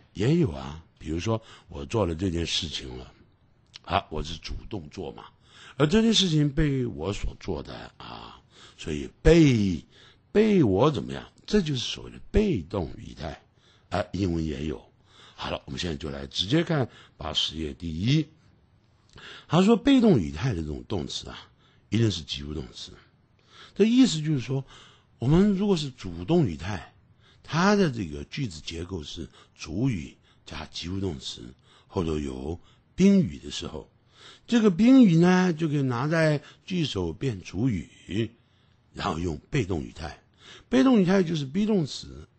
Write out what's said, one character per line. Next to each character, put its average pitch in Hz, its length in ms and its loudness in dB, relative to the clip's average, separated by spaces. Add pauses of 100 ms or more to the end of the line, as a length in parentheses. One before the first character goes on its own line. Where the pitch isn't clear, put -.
(140)
也 120 220 0
有 143 160 2
啊。 71 320 -12 (160)
比 80 100 -12
如 80 100 -4
说 110 220 -4 (280)
我 71 160 -12
做 104 200 -2
了 82 80 -2
这 90 160 -2
件 85 160 -2
事 - 220 -4
情 67 300 -10
了， 64 140 -16 (760)
啊， 95 240 -2
我 76 120 -6
是 - 160 -10
主 - 160 -12 (160)
动 85 220 -10
做 76 220 -10
嘛， 55 100 -18 (540)
而 151 100 4
这 214 140 2
件 226 120 4
事 190 160 2
情 151 200 2
被 135 360 0
我 82 280 -6
所 - 260 -6
做 73 240 -8
的 65 340 -16
啊， 58 420 -18 (380)
所 80 160 -8
以 69 160 -6 (120)
被， 120 640 6 (480)
被 208 300 4
我 113 300 4
怎 104 100 -4
么 64 120 -8
样？ 65 120 -10 (220)
这 208 140 4
就 151 120 -2
是 127 60 -4
所 - 240 -8
谓 - 80 -16
的 - 80 -18 (120)
被 196 300 2
动 82 360 -4
语 57 160 -16
态， 73 280 -12 (480)
啊， 95 220 -2
英 90 220 -2
文 80 120 -2
也 73 200 -6
有。 71 140 -6 (560)
好 - 140 -10
了， - 160 -8
我 - 60 -14
们 67 80 -8
现 85 100 -6
在 78 60 -6
就 73 140 -10
来 69 180 -10
直 - 180 -4
接 147 180 2
看 147 240 0 (300)
八 76 160 -8
十 - 220 -4
页 76 180 -6
第 82 280 -8
一。 151 260 2 (1200)
他 165 160 4
说 226 120 6
被 262 260 4
动 196 180 6
语 73 120 -2
态 101 220 -4
的 82 80 -4
这 78 60 -6
种 67 200 -8
动 80 200 -4
词 - 220 -12
啊， - 200 -18 (400)
一 - 80 0
定 113 120 2
是 85 140 -4
及 69 200 -10
物 73 100 -10
动 76 100 -8 (100)
词。 - 200 -18 (800)
这 196 100 4
意 240 200 8
思 156 160 2
就 156 120 0
是 135 60 0
说， 135 260 -4 (520)
我 113 100 -4
们 190 280 6
如 202 120 0
果 190 100 2
是 147 120 -6
主 87 360 -10
动 160 200 4
语 80 120 -2
态， 85 360 -8 (500)
它 185 320 2
的 190 160 2
这 113 160 -6
个 73 180 -10
句 139 220 -6
子 78 140 -14
结 82 220 -10
构 90 200 -8
是 - 260 -12 (280)
主 101 320 -4
语 73 260 -6 (300)
加 80 200 -12
及 - 240 -12
物 95 100 -6
动 90 200 -6
词， 60 340 -14 (340)
或 95 160 -4
者 78 160 -2
有 69 400 -8 (360)
宾 196 240 6
语 82 200 -2
的 65 100 -14
时 - 180 -10
候， 71 220 -14 (580)
这 240 120 2
个 214 100 6
宾 240 340 8
语 175 120 8
呢， 180 380 6
就 156 140 -2
可 143 80 -2
以 147 60 0
拿 135 260 -2
在 156 340 2 (240)
句 175 200 -2
首 87 280 -4
变 104 280 -6
主 107 280 -2
语， 98 600 -6 (640)
然 - 140 -6
后 80 120 -2
用 82 200 -4 (100)
被 131 160 -2
动 85 160 -4
语 58 100 -10
态。 - 300 -12 (460)
被 254 160 4
动 247 180 6
语 175 40 4
态 190 180 4
就 165 120 -4
是 143 100 -4
be 175 200 -4
动 202 200 2
词， 71 420 -12 (120)